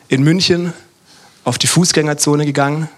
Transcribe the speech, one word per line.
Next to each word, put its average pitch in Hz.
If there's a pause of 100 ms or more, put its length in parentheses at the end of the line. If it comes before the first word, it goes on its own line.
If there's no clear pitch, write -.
in 135
München 175 (720)
auf 123
die -
Fußgängerzone 151
gegangen 147